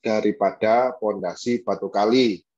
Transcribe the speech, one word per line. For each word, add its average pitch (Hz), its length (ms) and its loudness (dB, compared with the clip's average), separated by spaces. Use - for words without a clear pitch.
daripada 110 880 0
pondasi 104 720 -4
batu 98 240 -4
kali. 110 560 2